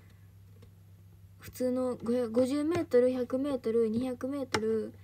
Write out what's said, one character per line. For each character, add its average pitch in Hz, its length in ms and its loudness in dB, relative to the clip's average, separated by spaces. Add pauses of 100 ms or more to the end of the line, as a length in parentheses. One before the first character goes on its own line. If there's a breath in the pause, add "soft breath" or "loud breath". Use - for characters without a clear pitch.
(1400 loud breath)
普 - 120 -18
通 254 200 -2
の 254 260 -2
五 233 160 -2
百、 247 180 0
五 254 140 4
十 285 180 0
メ 339 140 0
ー 330 80 -2
ト 247 160 6
ル、 254 100 6
百 254 260 -2
メ 277 140 -2
ー 262 60 0
ト 233 120 -4
ル、 226 200 2
二 240 160 0
百 254 240 -4
メ 277 140 -4
ー - 20 -4
ト 214 160 -2
ル、 220 320 -2 (100)